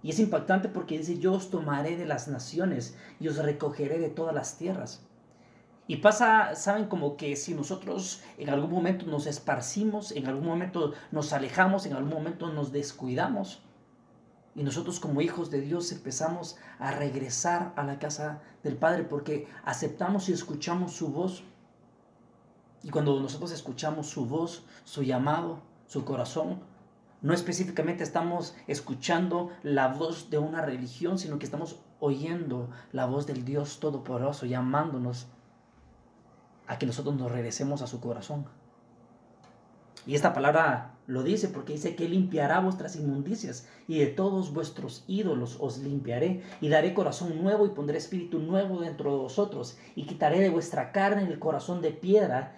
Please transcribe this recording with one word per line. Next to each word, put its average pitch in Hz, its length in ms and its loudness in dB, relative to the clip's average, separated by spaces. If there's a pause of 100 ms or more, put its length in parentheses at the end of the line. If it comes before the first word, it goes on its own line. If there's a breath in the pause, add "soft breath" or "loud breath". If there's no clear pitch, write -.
Y 156 100 -4
es 151 80 0
impactante 190 500 4
porque 160 280 -4
dice, 156 220 -2
"Yo 185 140 4
os 190 160 0
tomaré 151 480 0
de 175 80 -4
las 143 220 -2
naciones 143 720 -2 (220 loud breath)
y 156 80 -2
os 147 100 0
recogeré 147 640 0
de 160 100 0
todas 160 240 -2
las 131 240 -4
tierras". 170 480 -6 (840 loud breath)
Y 156 100 -2
pasa, 214 580 6
¿saben? 208 300 0
Como 147 320 -2
que 143 180 -2
si 170 200 -6
nosotros 185 640 -6 (160 loud breath)
en 143 120 -6
algún 147 220 2
momento 175 360 2
nos 147 180 -2
esparcimos, 196 840 -2
en 131 160 -4
algún 135 180 -2
momento 170 480 0 (180 loud breath)
nos 151 220 -2
alejamos, 185 520 4
en 147 80 -2
algún 139 200 -2
momento 160 400 -4
nos 139 180 -2
descuidamos, 143 920 -2 (920)
y 147 80 -2
nosotros 170 360 -2
como 143 220 0
hijos 165 280 0
de 139 120 0
Dios 170 300 -2
empezamos 160 680 -4 (220 loud breath)
a 135 120 -2
regresar 139 840 0
a 143 80 -2
la 139 140 -2
casa 151 440 -6 (200 loud breath)
del 135 140 -2
Padre 160 280 4
porque 147 440 -4 (160 loud breath)
aceptamos 185 680 0
y 175 40 4
escuchamos 170 600 -2
su 156 160 -4
voz. 175 340 -2 (1400)
Y 147 60 -12
cuando 143 300 4
nosotros 170 320 -4
escuchamos 151 560 -4
su 135 180 -4
voz, 160 400 -2 (180 loud breath)
su - 200 -6
llamado, 147 560 0 (280)
su 131 180 -6
corazón, 156 560 -2 (600)
no 151 120 4
específicamente 175 720 0
estamos 170 520 -2 (120 loud breath)
escuchando 175 840 0 (120 loud breath)
la 139 260 4
voz 160 400 -4
de 151 80 0
una 156 240 0
religión, 143 580 -2
sino 151 200 -4
que 143 60 -6
estamos 151 340 -6 (200)
oyendo 143 680 -2 (220 loud breath)
la 131 160 0
voz 139 200 0
del 127 160 -4
Dios 143 360 -2
Todopoderoso 135 680 -2
llamándonos 127 840 0 (1400)
a 123 100 -6
que 143 80 -2
nosotros 139 300 -2
nos 127 160 -2
regresemos 135 500 -2
a 123 60 -6
su 123 120 -8
corazón. 139 460 -6 (1600)
Y 135 100 0
esta 151 180 6
palabra 143 640 4 (120)
lo 131 160 -2
dice 190 260 2
porque 147 240 -8
dice 156 220 -4
que 170 120 -2
limpiará 170 540 4
vuestras 185 340 -2
inmundicias 143 720 -4 (200 loud breath)
y 160 120 0
de 139 80 6
todos 190 460 0
vuestros 147 540 -6
ídolos 160 520 0
os 127 200 -2
limpiaré 139 600 0 (200 loud breath)
y 151 80 0
daré 156 240 6
corazón 170 500 0
nuevo 208 220 6
y 202 60 2
pondré 147 260 -2
espíritu 170 420 -4
nuevo 185 400 2
dentro 147 320 -2
de 139 60 2
vosotros 135 600 -2 (180 loud breath)
y 143 100 -6
quitaré 156 340 4
de 196 100 8
vuestra 156 440 0
carne 202 300 4
el 165 140 -2
corazón 160 440 0
de 151 100 2
piedra 180 680 4